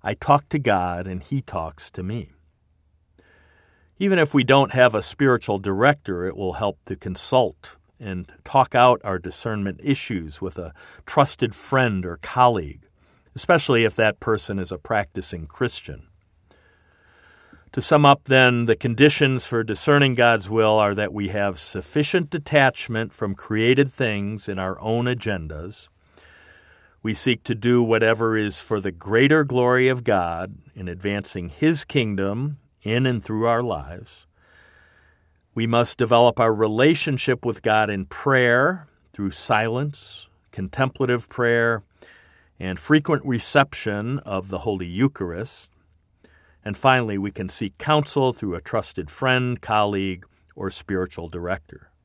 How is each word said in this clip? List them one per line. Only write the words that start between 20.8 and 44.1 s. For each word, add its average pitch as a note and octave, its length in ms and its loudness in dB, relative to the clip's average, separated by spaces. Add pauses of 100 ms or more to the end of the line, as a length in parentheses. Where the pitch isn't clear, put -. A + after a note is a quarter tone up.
that G2+ 200 -4
we G2+ 140 -4
have G2+ 300 -4
sufficient D3+ 680 -4
detachment C3+ 840 -2
from G2 200 -6
created B2+ 560 0
things G#2 560 -6
in G2 120 -8
our F#2 200 -6
own A#2 280 -2
agendas. F#2+ 840 -8 (1120)
We A2 120 -4
seek - 300 -2
to A#2+ 100 -4
do A#2+ 280 2
whatever A2+ 540 2
is G#2 240 -4
for G#2+ 180 -6
the F#2+ 140 -6
greater B2 500 2
glory B2+ 460 2
of B2 160 -2
God F#2 540 -2 (160)
in F#2 120 -12
advancing F#2 640 -8
his D#3 380 -2
kingdom A2 720 -2 (240)
in A#2+ 240 0
and A#2+ 180 -2
through A2 220 -2
our A#2 160 2
lives. F2 640 -10 (1300)
We A#2 120 -2
must A#2 300 2
develop A#2 420 6
our A2+ 140 4
relationship B2 880 2
with A#2 200 -4
God G#2+ 260 4
in G2 160 -4
prayer, C3+ 840 2 (280)
through G2 160 -4
silence, A#2+ 960 -4 (220)
contemplative B2 800 -2
prayer, A#2 540 0 (760)
and F#2 180 -8
frequent D3+ 460 0
reception A#2+ 960 -2